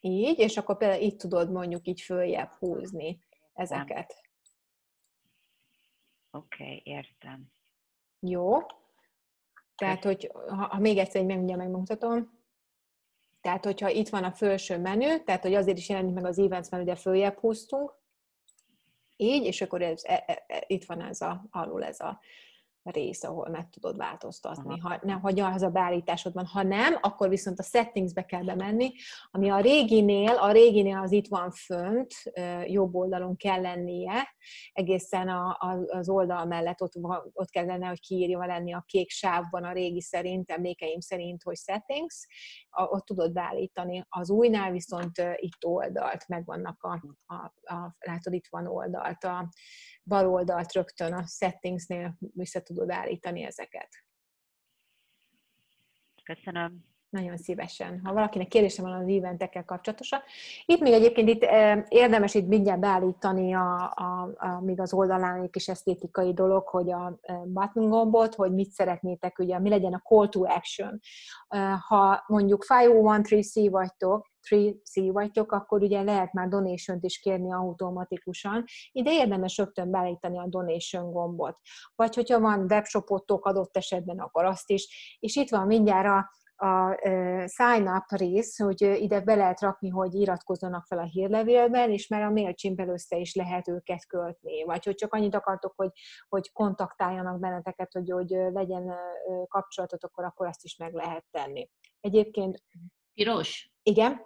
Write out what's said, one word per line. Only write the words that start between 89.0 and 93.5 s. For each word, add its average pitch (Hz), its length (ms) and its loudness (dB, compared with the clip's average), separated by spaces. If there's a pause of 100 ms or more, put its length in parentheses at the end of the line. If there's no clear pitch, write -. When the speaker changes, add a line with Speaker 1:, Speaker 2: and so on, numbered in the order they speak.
Speaker 1:
be 208 140 4
lehet 185 260 4
rakni, 196 280 -2
hogy 185 260 -2
iratkozzanak 185 720 -2
fel 180 140 -4
a 170 40 -2
hírlevélben, 220 880 4
és 208 180 -2
már 214 140 -2
a 208 80 0
MailChimp-el 190 580 -2
össze 175 280 -6
is 170 180 -6
lehet 180 340 -4